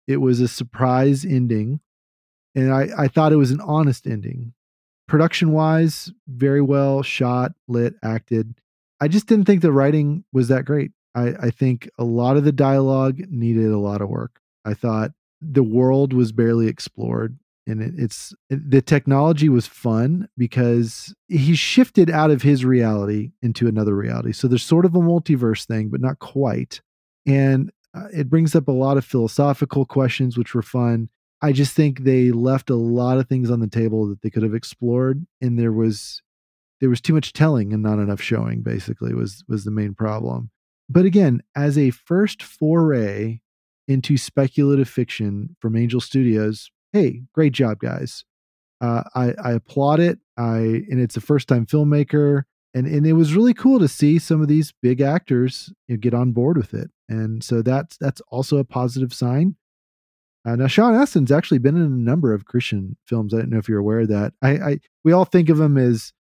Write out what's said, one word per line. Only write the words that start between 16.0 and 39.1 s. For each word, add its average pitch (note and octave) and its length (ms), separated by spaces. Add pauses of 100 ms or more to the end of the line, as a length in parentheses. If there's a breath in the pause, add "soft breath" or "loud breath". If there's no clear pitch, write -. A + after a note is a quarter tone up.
was B2 180
barely A#2 360
explored. A2+ 720 (300)
And A2 140
it, G#2+ 160
it's, - 360 (160)
it, C#3+ 220
the C3+ 100
technology D3 680
was B2 180
fun B2+ 720
because A#2+ 760 (140)
he D#3+ 280
shifted F#3 540
out D#3 220
of C3 100
his C#3 220
reality G#2+ 680 (100)
into A#2+ 260
another G#2+ 280
reality. A#2 360
So - 160
there's A#2+ 160
sort E3+ 220
of E3+ 100
a F3+ 40
multiverse D#3+ 680
thing, A2 240
but C3 100
not C3 200
quite. - 600 (480)
And, C3+ 420 (240)
uh, F#3+ 200
it C#3+ 160
brings D#3+ 260
up D3 140
a - 20
lot C3 240
of C3+ 80
philosophical C3+ 800
questions, B2+ 520
which A#2+ 180
were A#2 60
fun. A#2 480 (340)
I D3 100
just C3+ 200
think C#3 280
they B2+ 300
left B2+ 380
a B2+ 60
lot B2 420
of C3 100
things B2+ 220
on A#2+ 120
the A2 60
table A2 400
that G2+ 140
they A2 80
could A2 140
have G#2+ 100
explored. B2+ 720 (160)
And A#2+ 160
there A#2 160
was, A2 480 (580)
there C3+ 100
was A#2+ 120
too D#3+ 140
much - 180
telling A#2+ 400
and G#2+ 80
not G#2+ 160
enough G2+ 240
showing, A#1 400
basically, A#1 540